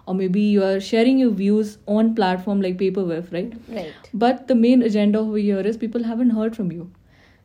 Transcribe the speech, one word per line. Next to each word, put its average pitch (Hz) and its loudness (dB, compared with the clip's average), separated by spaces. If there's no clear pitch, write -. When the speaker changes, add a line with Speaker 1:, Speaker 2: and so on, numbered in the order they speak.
Speaker 1:
or 190 -6
maybe 190 0
you 202 2
are 190 0
sharing 233 2
your 247 2
views 208 0
on 220 0
platform 196 -2
like 185 -4
Paperwhip, 185 -4
right? 190 -6
Speaker 2:
Right. 185 -10
Speaker 1:
But 240 0
the 262 4
main 240 6
agenda 208 2
over 220 -2
here 202 0
is 220 -2
people 240 -6
haven't 233 0
heard 220 -2
from 180 -4
you. 170 -12